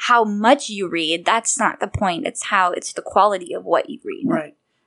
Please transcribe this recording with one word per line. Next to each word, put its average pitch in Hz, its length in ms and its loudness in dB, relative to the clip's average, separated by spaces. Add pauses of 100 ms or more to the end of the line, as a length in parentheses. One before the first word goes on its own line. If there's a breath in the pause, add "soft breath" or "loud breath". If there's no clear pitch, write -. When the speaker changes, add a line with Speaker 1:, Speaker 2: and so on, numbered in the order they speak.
Speaker 1:
how 240 160 6
much 220 460 2
you 196 180 -6
read. 165 380 -2
That's 226 320 0
not 214 220 -2
the 202 80 -2
point. 175 380 -4
It's - 180 -8
how, 185 280 2
it's - 220 -8
the - 80 -8
quality 190 500 0
of 185 140 -8
what - 240 0
you - 140 -12
read. - 220 -8
Speaker 2:
Right. 156 300 -2 (300)